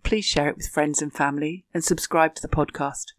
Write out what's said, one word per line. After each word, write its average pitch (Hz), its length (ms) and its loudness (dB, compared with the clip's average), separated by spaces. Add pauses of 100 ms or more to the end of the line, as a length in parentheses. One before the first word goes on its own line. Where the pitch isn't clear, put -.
please 214 240 0
share 147 240 2
it - 60 -4
with - 140 -8
friends 151 340 0
and 147 100 -6
family 147 580 -2
and 170 120 -2
subscribe 160 500 2
to - 80 -14
the - 60 -8
podcast. - 720 -2